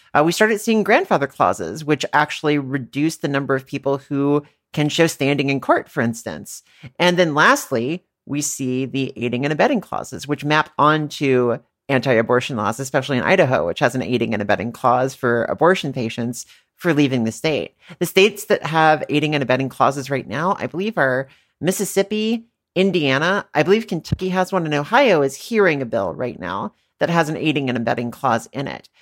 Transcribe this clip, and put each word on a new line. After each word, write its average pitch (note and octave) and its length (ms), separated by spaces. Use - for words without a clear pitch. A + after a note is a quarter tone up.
Uh, D3 120
we E3+ 60
started G#3+ 300
seeing A3 220
grandfather G3 440
clauses, G2 580
which C#3+ 280
actually D3+ 460
reduced C#3 640
the D#3 60
number C#3 260
of C3 120
people C#3 320
who C#3+ 460
can D3+ 160
show E3 180
standing C#3 420
in C#3 120
court, - 280
for C3+ 140
instance. A2+ 600
And F3 180
then E3+ 180
lastly, D#3 720
we C#3+ 160
see C3 420
the C3+ 320
aiding B2 280
and C#3+ 80
abetting G3+ 280
clauses, - 480
which D3 160
map D3+ 320
onto C#3 840
anti-abortion B2 680
laws, G#2+ 220
especially C3+ 380
in G2+ 80
Idaho, B2+ 420
which F2 140
has C3 140
an B2+ 80
aiding A2+ 320
and G2+ 80
abetting G2+ 300
clause B2+ 420
for A#2+ 300
abortion E3 480
patients A#2 520
for E3+ 160
leaving C3+ 320
the A2+ 80
state. C#3+ 420
The F3 60
states G#3 400
that - 200
have D#3 420
aiding D3+ 260
and C#3+ 80
abetting B2+ 280
clauses C3+ 400
right C#3 160
now, D#3 320
I A2+ 80
believe, F#3+ 320
are C3+ 300
Mississippi, G#3+ 840
Indiana. E3+ 800
I D3+ 80
believe G#3+ 240
Kentucky F#3 440
has F#3 220
one, F3+ 120
and D3+ 100
Ohio F#3+ 480
is C3+ 140
hearing F#3 440
a B2+ 60
bill G2+ 260
right B2 240
now F#2+ 380
that D3+ 100
has E3 200
an D#3 80
aiding D3 320
and B2 100
abetting A#2+ 320
clause A#2 420
in C#3 140
it. - 220